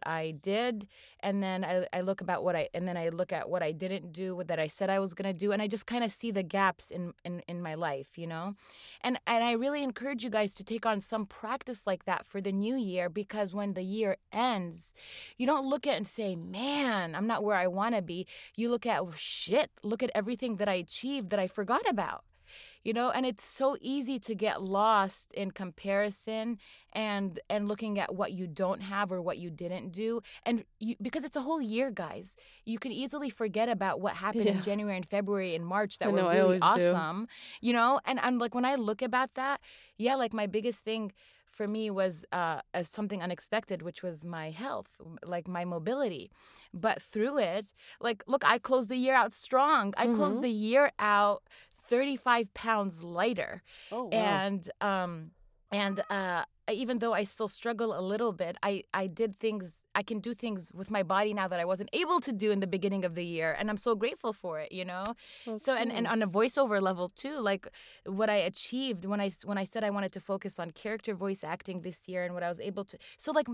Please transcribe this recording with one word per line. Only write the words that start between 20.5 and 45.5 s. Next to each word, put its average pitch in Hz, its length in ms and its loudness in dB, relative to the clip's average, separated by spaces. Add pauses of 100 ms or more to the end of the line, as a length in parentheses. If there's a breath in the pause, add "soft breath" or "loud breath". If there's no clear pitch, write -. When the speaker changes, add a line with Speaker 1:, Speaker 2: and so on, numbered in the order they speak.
Speaker 1:
that 208 120 2
I 190 60 2
achieved 220 560 -2
that 208 80 4
I 185 80 2
forgot 233 420 0
about." 202 340 -2 (600 loud breath)
You 220 100 0
know, 240 180 2
and 254 140 0
it's 240 200 -2
so 269 340 2
easy 269 400 -2
to 220 160 -4
get 208 260 0
lost 196 720 4
in 196 180 -4
comparison 202 1080 -2 (340 loud breath)
and, 202 480 -2 (100)
and 208 200 0
looking 208 280 -2
at 190 180 -2
what 180 180 -2
you 185 140 -4
don't 185 340 -2
have 196 320 -2
or 185 80 -2
what 170 160 -2
you 175 120 -8
didn't 175 420 -8
do. 220 300 -2 (240 loud breath)
And 226 200 0 (140)
you, 226 220 -4
because 254 220 -4
it's 302 140 -4
a 277 40 -2
whole 302 200 0
year, 240 300 0
guys, 180 440 -8 (300 soft breath)
you 226 140 -4
can 262 120 -6
easily 277 380 -4
forget 220 400 0
about 190 320 0
what 196 140 -2
happened 208 340 2
in 196 80 4
Speaker 2:
Yeah. 190 40 -2
Speaker 1:
January 202 360 -2
and 185 100 -6
February 196 480 0
and 170 100 -4
March 196 340 0
that - 100 2
Speaker 2:
I - 20 4
Speaker 1:
were 196 60 4
Speaker 2:
know, 185 100 4
I 170 120 6
Speaker 1:
really - 20 8
Speaker 2:
always 180 280 6
do. 175 220 6
Speaker 1:
awesome, 180 360 0 (340 loud breath)
you 233 100 2
know? 240 320 4
And 254 160 0
I'm 247 180 2
like, 233 160 -2
when 247 120 2
I 269 100 2
look 220 260 0
about 254 340 0
that, 269 260 -2 (360 loud breath)
yeah, 240 180 2
like, 247 180 0
my 214 140 0
biggest 214 360 -2
thing 220 300 -4 (380 soft breath)
for 208 160 -4
me 214 240 -2
was, 190 420 0
uh, 165 280 0 (120)
uh, 180 100 0
something 202 380 -4
unexpected, 180 600 -2
which 165 220 -10
was 165 220 -6
my 165 260 -6
health, 180 480 -8 (240)
like, 175 240 -6
my 180 160 -4